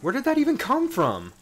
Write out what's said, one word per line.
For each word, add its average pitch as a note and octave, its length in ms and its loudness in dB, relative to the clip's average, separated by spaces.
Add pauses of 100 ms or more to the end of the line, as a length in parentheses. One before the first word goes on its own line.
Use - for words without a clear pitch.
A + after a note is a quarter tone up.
Where F3+ 120 -2
did B3+ 120 -4
that D#4 120 2
even D4+ 200 2
come D#4+ 320 0
from? G2+ 520 -2